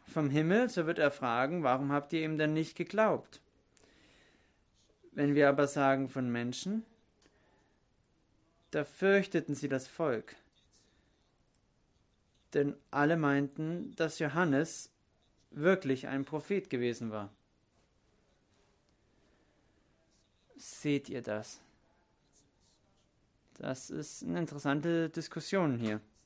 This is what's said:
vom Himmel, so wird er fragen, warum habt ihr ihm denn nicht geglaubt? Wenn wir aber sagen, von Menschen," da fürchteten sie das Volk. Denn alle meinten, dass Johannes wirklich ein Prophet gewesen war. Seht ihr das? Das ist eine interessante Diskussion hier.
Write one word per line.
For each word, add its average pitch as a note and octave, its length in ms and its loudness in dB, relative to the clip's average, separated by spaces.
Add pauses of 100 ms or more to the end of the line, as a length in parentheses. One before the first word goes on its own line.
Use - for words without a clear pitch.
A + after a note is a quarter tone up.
vom D3+ 240 0
Himmel, E3+ 400 4
so E3+ 160 -2
wird E3 140 0
er D3 100 6
fragen, C3+ 540 0
warum C3+ 280 2
habt C#3+ 220 -2
ihr D#3+ 100 0
ihm D#3 140 -2
denn D3+ 160 2
nicht D#3 220 -2
geglaubt? G3 680 0 (1700)
Wenn C#3+ 200 2
wir C#3+ 160 6
aber C#3+ 160 4
sagen, C3+ 420 2
von B2+ 240 -4
Menschen," B2 540 -4 (1900)
da D3 140 -2
fürchteten F#3+ 680 2
sie C#3 160 -4
das C3 180 -2
Volk. C3+ 480 -2 (2250)
Denn C#3+ 200 2 (140)
alle D3 280 2
meinten, D3+ 800 0
dass D#3+ 200 -2
Johannes D#3 720 0 (640)
wirklich D3 560 0
ein C3+ 180 -4
Prophet F#3 460 -4
gewesen A#2+ 400 -2
war. G#2 180 -8 (3250)
Seht - 500 -4
ihr B2 140 -8
das? G#2+ 380 -6 (2000)
Das - 320 -8
ist - 320 -10
eine F3 160 -4
interessante D3+ 720 -2
Diskussion D#3+ 680 -2
hier. G#2+ 240 -4 (240)